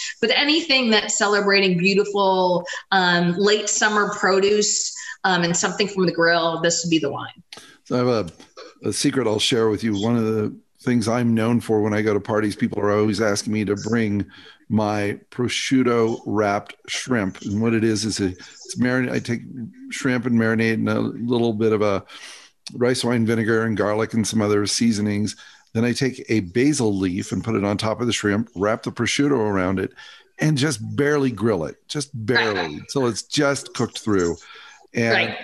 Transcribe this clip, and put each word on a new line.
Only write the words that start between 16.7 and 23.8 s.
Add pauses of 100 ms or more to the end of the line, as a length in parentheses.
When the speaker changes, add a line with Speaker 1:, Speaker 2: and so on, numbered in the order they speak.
Speaker 2:
shrimp.
And
what
it
is,
is
a,
it's
marin-,
I
take (500)
shrimp
and
marinate
in
a
little
bit
of
a (680)
rice
wine
vinegar
and
garlic